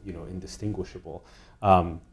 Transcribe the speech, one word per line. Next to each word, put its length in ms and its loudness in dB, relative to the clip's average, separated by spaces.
you 80 -10
know, 140 -12
indistinguishable. 1000 -10
Um, 380 6